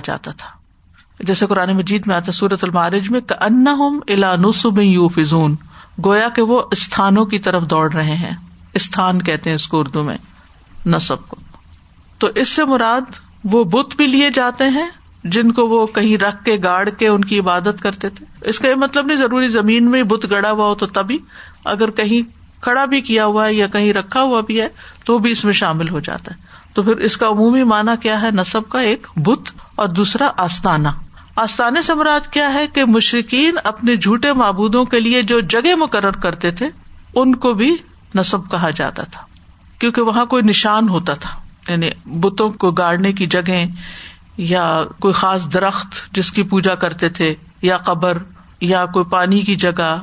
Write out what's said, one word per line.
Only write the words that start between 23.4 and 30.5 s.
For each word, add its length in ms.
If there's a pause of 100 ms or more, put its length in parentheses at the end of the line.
ہے 80
یا 120
کہیں 260
رکھا 300
ہوا 180
بھی 200
ہے 80 (360)
تو 140
بھی 120
اس 140
میں 80
شامل 360
ہو 120
جاتا 340
ہے۔ 60 (340)
تو 80
پھر 140
اس 200
کا 100
عمومی 380
معنی 360
کیا 220
ہے 80
نصب 380
کا؟ 120
ایک 260 (100)
بت 360 (220)
اور 140
دوسرا 480
آستانہ۔ 520 (480)